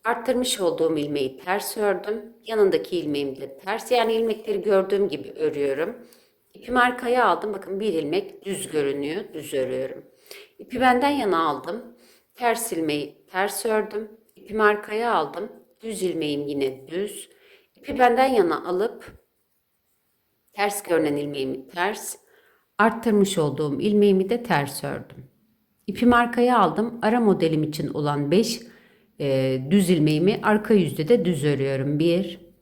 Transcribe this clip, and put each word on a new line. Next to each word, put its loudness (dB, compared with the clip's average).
Arttırmış -2
olduğum 0
ilmeği -4
ters -4
ördüm. -2
Yanındaki 2
ilmeğimi -4
de -14
ters, -8
yani 4
ilmekleri -2
gördüğüm 2
gibi -8
örüyorum. -2
İpimi -4
arkaya 2
aldım. 0
Bakın -8
bir 0
ilmek -4
düz -8
görünüyor. -2
Düz -10
örüyorum. -4
İpi -8
benden 4
yana 0
aldım. -6
Ters -2
ilmeği -4
ters -4
ördüm. -2
İpimi -4
arkaya 0
aldım. -2
Düz -6
ilmeğim -2
yine -4
düz. -8
İpi -8
benden 6
yana 2
alıp -4
ters -4
görünen 0
ilmeğimi -6
ters, -6
arttırmış 2
olduğum -2
ilmeğimi 4
de -2
ters -2
ördüm. -10
İpimi 4
arkaya 4
aldım. 0
Ara 2
modelim 2
için -4
olan -2
beş, 2
e, 0
düz 4
ilmeğimi 4
arka 2
yüzde 2
de 4
düz 0
örüyorum. 0
Bir, 0